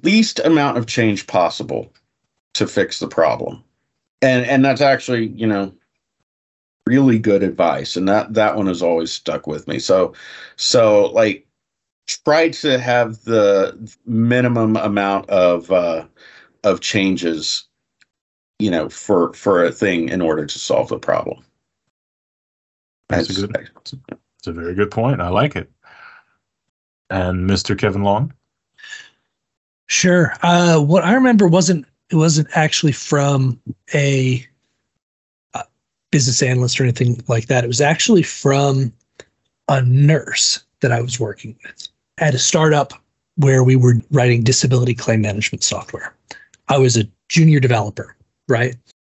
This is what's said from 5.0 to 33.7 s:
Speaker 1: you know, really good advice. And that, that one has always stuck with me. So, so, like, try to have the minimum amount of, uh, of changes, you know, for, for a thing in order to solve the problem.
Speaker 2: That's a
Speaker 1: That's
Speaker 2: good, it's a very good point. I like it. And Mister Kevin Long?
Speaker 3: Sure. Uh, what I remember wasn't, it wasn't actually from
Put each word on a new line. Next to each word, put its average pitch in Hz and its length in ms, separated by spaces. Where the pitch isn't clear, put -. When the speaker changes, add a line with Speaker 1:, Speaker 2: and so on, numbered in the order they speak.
Speaker 1:
you 110 200
know, 98 260
really 127 320
good 101 240
advice. 80 540
And 92 140
that, 104 240
that 107 240
one 98 100
has 87 160
always 82 300
stuck - 340
with 76 220
me. 69 100
So, 92 340
so, 107 560
like, 107 340
try 160 240
to 135 300
have 120 440
the 104 840
minimum 117 680
amount 98 540
of, 87 420
uh, 85 340
of 80 160
changes, 87 840
you 107 100
know, 82 200
for, 87 440
for 92 300
a 82 80
thing 87 380
in 92 120
order 80 240
to - 140
solve - 300
the 50 100
problem. 50 420
Speaker 2:
That's 85 220
a 101 180
Speaker 1:
That's - 460
Speaker 2:
good, - 260
it's - 100
a 87 40
very 85 240
good 104 160
point. 113 300
I 87 80
like 113 260
it. 87 160
And 92 380
Mister 98 260
Kevin 98 300
Long? 104 300
Speaker 3:
Sure. 180 540
Uh, 175 380
what 156 240
I 185 100
remember 240 340
wasn't, 175 380
it 175 60
wasn't 156 400
actually 156 360
from 139 680